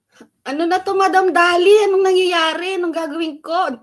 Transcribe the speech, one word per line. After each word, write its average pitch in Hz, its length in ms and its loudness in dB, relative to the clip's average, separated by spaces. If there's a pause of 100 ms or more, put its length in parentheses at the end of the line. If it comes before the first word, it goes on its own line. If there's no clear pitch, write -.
(460)
Ano 294 180 -6
na 349 160 -2
to, 392 160 -4
Madam 381 400 2
Dali? 359 540 4
Anong 381 160 2
nangyayari? 359 720 0
Anong 349 160 -4
gagawin 320 500 -8
ko? 339 240 -4 (160)